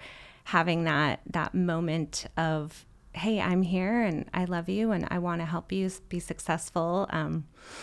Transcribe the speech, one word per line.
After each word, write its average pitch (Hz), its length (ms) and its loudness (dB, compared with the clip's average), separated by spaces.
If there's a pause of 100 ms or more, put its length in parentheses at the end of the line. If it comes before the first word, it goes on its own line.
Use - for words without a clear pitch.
(440)
having 170 400 2
that, 151 360 2 (100)
that - 240 -2
moment 165 720 0 (100)
of, 156 480 -2 (300)
"Hey, 208 260 0
I'm 180 220 4
here 185 400 2
and 170 320 0
I 185 100 2
love 175 240 -2
you 214 220 2
and 175 200 0
I 180 80 0
wanna 170 280 -2
help 165 260 -4
you 190 140 0
s-, 185 140 -6
be - 200 -6
successful." 170 920 -2
Um, 160 340 -2 (380)